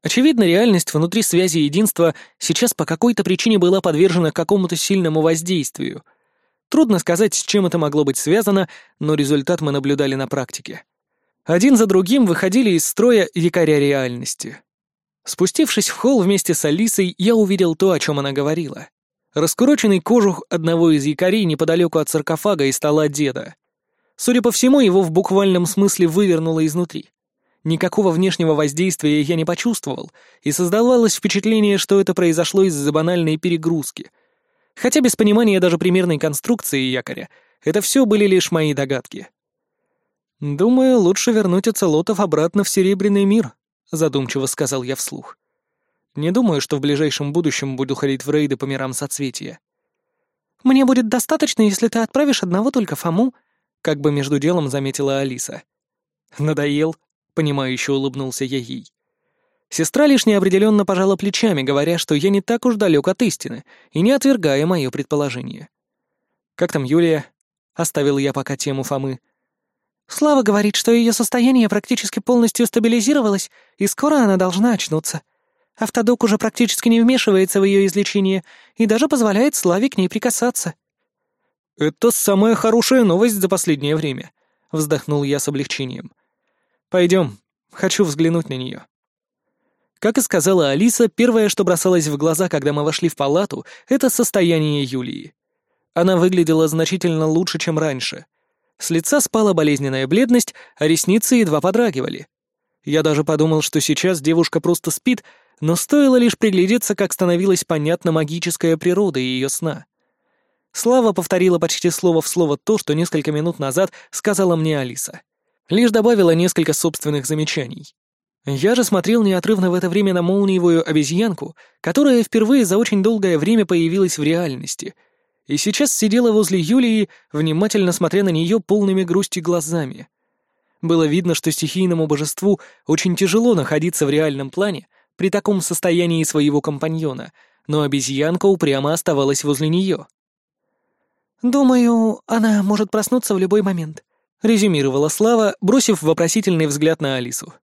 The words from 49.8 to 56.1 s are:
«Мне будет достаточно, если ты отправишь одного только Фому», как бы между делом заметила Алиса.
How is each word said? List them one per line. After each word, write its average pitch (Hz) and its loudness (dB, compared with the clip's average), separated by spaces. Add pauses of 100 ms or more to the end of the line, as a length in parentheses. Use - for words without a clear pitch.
«Мне 262 4
будет 247 2
достаточно, 262 0
если 208 0
ты 233 -2
отправишь 269 0
одного 196 -2
только 208 -4
Фому», 190 -2 (480)
как 151 -2
бы 147 0
между 143 -2
делом 156 0
заметила 139 -4
Алиса. 131 -8 (720)